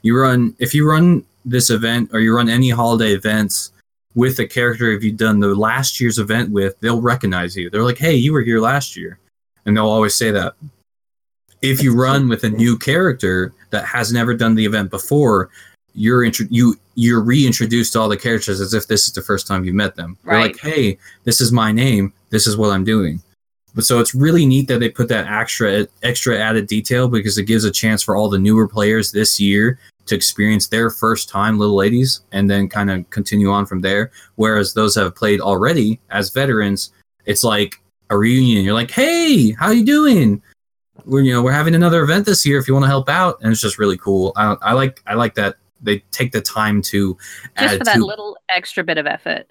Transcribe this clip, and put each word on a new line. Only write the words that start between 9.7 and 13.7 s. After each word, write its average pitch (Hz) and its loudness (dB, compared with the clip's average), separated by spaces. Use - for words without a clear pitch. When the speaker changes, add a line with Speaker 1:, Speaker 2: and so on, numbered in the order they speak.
Speaker 1:
they'll 107 2
always 107 2
say 113 0
that. 92 -2
If 135 0
you 131 2
Speaker 2:
That's 117 2
Speaker 1:
run 135 2
Speaker 2:
true. 127 2
Speaker 1:
with 113 -2
a 113 0
new 113 2
character 117 -2